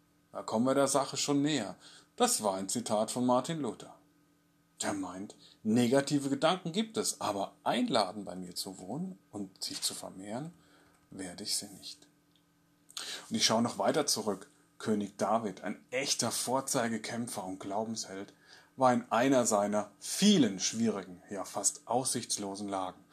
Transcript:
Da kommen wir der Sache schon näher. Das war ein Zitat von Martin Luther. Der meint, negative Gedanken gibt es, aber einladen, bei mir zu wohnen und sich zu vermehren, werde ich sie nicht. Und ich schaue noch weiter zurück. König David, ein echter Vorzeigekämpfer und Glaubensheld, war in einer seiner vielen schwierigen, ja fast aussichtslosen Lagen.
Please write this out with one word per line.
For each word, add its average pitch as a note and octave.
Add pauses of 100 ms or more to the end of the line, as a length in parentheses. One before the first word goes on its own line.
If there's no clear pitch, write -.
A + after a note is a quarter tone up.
(320)
Da G2+
kommen A2+
wir C3
der C#3
Sache C#3
schon C#3+
näher. C3 (400)
Das A#3+
war G2+
ein G2
Zitat A2
von B2
Martin B2+
Luther. - (840)
Der -
meint, F#2+ (260)
negative C3+
Gedanken D#3
gibt A3
es, -
aber G2+ (100)
einladen, A2+
bei F2+
mir F2+
zu F#2+
wohnen D#3 (100)
und G2+
sich -
zu -
vermehren, G#2 (580)
werde F#2
ich -
sie G2+
nicht. - (1200)
Und A2+
ich A2
schaue A#2
noch A2+
weiter C3
zurück. G2+ (300)
König G#2
David, G#2+
ein - (120)
echter B2+
Vorzeigekämpfer A#2
und F#2
Glaubensheld, G2+ (420)
war B2+
in A#2+
einer B2
seiner G#2
vielen C#3+
schwierigen, G2
ja F#2+
fast -
aussichtslosen G#2+
Lagen. F#2+